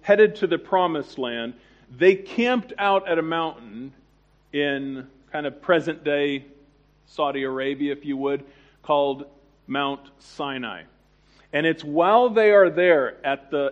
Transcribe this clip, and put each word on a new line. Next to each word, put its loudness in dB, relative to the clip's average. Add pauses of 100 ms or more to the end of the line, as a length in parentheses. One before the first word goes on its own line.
headed 4
to 0
the 0
promised -2
land, -8 (360)
they 4
camped -2
out 0
at 0
a 0
mountain -8 (600)
in -4 (220)
kind -6
of -8
present-day 0 (600)
Saudi -4
Arabia, -4
if -10
you -6
would, -4 (380)
called 0 (400)
Mount -4 (180)
Sinai. -10 (680)
And 0
it's -2
while 4
they 4
are 6
there 2
at -4
the, -2